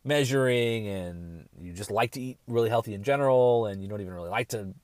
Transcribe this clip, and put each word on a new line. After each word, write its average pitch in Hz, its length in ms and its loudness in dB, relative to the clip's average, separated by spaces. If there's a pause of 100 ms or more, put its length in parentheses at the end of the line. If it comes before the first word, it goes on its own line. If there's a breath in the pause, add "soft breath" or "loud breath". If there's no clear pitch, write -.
measuring, 127 840 2
and 87 640 -8 (100)
you 87 140 -12
just 104 180 -8
like 113 200 0
to 135 100 -10
eat 127 160 -10 (100)
really 117 220 2
healthy 117 240 0
in 101 100 -8
general, 127 600 4
and 98 160 -6
you 98 60 -8
don't 104 140 -6
even 92 120 -10
really 87 160 -8
like 113 200 -2
to 98 240 -8 (100)